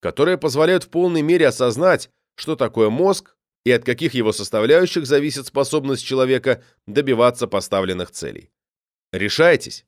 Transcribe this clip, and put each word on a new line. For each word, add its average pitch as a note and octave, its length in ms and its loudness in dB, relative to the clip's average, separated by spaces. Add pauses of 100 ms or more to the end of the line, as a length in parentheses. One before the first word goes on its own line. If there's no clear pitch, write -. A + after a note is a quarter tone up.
которые D3 380 0
позволяют D#3 460 0
в - 60 -20
полной E3+ 320 0
мере E3 260 4
осознать, C3 600 0 (280)
что - 180 -6
такое A2+ 340 0
мозг F#3 460 -2 (300)
и A#2+ 80 4
от A#2 120 2
каких C3 300 -4
его A2 160 0
составляющих C3 760 0
зависит C#3 440 -2
способность C#3 560 -4
человека B2+ 580 0 (240)
добиваться B2 640 0
поставленных F#2 640 -4
целей. G#1 380 -14 (640)
Решайтесь, C3 760 0